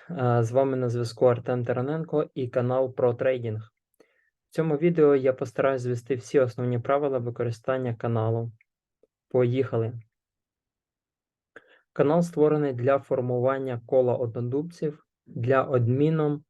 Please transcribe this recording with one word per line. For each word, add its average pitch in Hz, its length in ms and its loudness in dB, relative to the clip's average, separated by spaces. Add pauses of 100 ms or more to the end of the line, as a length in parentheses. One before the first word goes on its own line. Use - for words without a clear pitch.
(100)
Е, 123 320 2
з 113 100 -2
вами 135 240 2
на 127 120 -2
зв'язку 120 380 0
Артем 123 380 0
Тараненко 147 720 -2
і 127 140 -6
канал 127 460 -2
про 123 200 2
трейдинг. 117 580 -4 (800)
В - 40 -20
цьому 160 220 0
відео 156 400 4
я 131 160 2
постараюсь 135 500 -2
звести 123 320 -4
всі 127 260 0
основні 123 380 -2
правила 139 400 0
використання 120 760 -4
каналу. 113 580 -2 (760)
Поїхали! 123 640 0 (2000)
Канал 151 300 2
створений 151 500 2
для 127 260 2
формування 127 880 -2
кола 123 300 2
однодумців, 131 920 -6 (200)
для 131 360 2
обміну 147 880 2